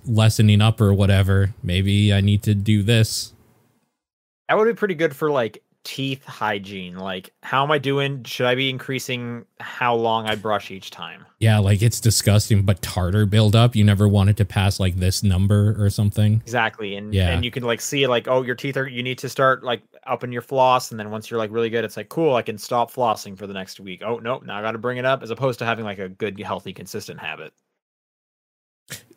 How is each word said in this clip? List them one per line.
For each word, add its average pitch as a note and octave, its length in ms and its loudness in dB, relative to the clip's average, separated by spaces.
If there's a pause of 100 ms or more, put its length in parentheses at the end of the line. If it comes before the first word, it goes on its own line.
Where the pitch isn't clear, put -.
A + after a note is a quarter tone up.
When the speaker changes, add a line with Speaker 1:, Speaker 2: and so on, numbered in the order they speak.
Speaker 1:
lessening G#2+ 560 4
up A2 200 4
or G2+ 120 6
whatever, G2 720 2
maybe G2+ 500 2
I G2 80 4
need G2+ 220 2
to G#2+ 100 2
do G#2 300 2
this." A2 500 0 (1120)
Speaker 2:
That D#3+ 100 2
would G#3+ 80 4
be A#3 100 2
pretty G3 200 -2
good D3+ 200 -2
for, D3+ 160 -2
like, A#2+ 320 -2 (220)
teeth C3+ 400 -8
hygiene. G2 720 -6
Like, F#2 340 -10 (100)
how C3+ 220 0
am D3 80 0
I D#3 60 2
doing? C#3 480 -2
Should B2 220 -4
I B2+ 80 2
be C3+ 140 -2
increasing B2 760 -8 (140)
how - 360 -2
long A2+ 320 0
I G#2+ 80 2
brush G#2 360 -2
each F#2+ 200 -16
time? E2 340 -16 (140)
Speaker 1:
Yeah, G#2+ 200 6
like, G2 240 4
it's A#2+ 160 2
disgusting, G#2 640 2
but G2 180 0
tartar F#2 460 0
buildup, A2 480 4
you G#2 80 4
never G#2 240 6
want G2+ 240 4
it G2+ 60 2
to G2+ 80 2
pass, G2 340 0
like, F#2 180 0
this F#2 260 0
number G2+ 560 2
or G2+ 120 2
something. G#2+ 520 2
Speaker 2:
Exactly. A2+ 520 -2
And, G#2 180 -10
Speaker 1:
Yeah. F#2 160 2
Speaker 2:
and E2+ 160 0
you A#2+ 60 -6
can, B2 120 -8
like, A#2 180 -2
see, C#3 260 -2
like, A#2+ 200 0
oh, B2+ 140 2
your B2 140 -4
teeth C#3 220 -6
are, C3+ 100 -4
you B2 160 -8
need B2+ 160 -6
to C3 100 -8
start, C3 340 0
like, A#2+ 200 -4 (240)
upping B2+ 240 -6
your A#2+ 100 -8
floss. B2+ 480 2
And A2+ 100 -12
then G#2 120 -10
once A2 180 -10
you're, A#2 100 -6
like, G#2+ 120 -4
really A2+ 180 -2
good, A2+ 160 -2
it's G#2+ 120 -10
like, A2 120 -12
"Cool, D#3+ 260 0
I A#2 60 0
can G#2+ 160 -8
stop A#2 340 -2
flossing G#2+ 460 -4
for G#2 80 -14
the G2 80 -12
next F#2+ 260 -12
week. F#2 240 -16
Oh, A#2 140 -6
nope, A#2 260 -8
now G2+ 140 -12
I G#2 60 -10
gotta A2+ 160 -6
bring B2 180 -6
it B2 80 -4
up," C3 160 0
as A2+ 80 -12
opposed B2 300 -4
to A#2 60 -6
having, A2+ 200 -4
like, G2+ 140 -10
a F#2+ 100 -10
good, G2 300 -8
healthy, G2 340 -10
consistent F2+ 460 -14
habit. D#2 340 -12 (1600)